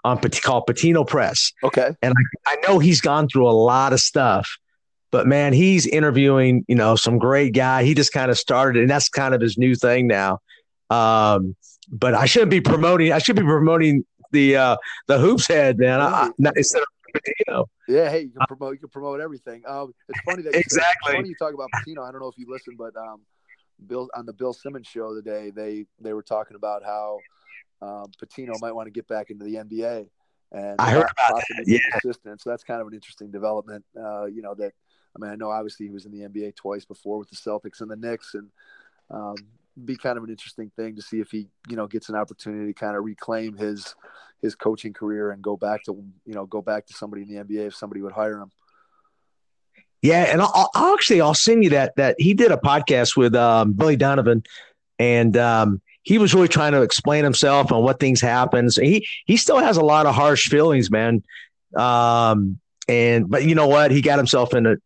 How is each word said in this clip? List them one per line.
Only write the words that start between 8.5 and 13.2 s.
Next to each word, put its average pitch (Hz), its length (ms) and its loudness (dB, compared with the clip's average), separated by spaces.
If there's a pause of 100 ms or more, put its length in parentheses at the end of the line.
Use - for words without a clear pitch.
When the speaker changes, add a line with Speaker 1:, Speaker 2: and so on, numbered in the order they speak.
Speaker 1:
and 127 100 4
that's 139 180 0
kind 135 240 -2
of 120 80 0
his 110 160 -2
new 123 200 2
thing 123 320 2
now. 98 320 0 (500)
Um, 107 640 2 (340)
but 123 260 -2
I 127 120 2
shouldn't 214 240 4
be 185 100 4
promoting, 165 520 2
I 156 60 2
should 202 180 0